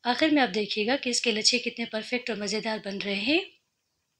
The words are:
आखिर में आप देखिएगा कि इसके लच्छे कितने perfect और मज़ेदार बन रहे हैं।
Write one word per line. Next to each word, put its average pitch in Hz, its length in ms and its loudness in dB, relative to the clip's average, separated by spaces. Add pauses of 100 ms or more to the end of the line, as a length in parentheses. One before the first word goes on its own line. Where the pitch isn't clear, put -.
आखिर 247 240 4
में 294 120 6
आप 233 80 4
देखिएगा 214 460 0
कि 262 140 -2
इसके 233 220 0
लच्छे 214 260 2
कितने 233 280 -4
perfect 226 440 -4
और 208 80 -4
मज़ेदार 214 420 -4
बन 196 180 -8
रहे 196 180 -4
हैं। 269 240 2 (800)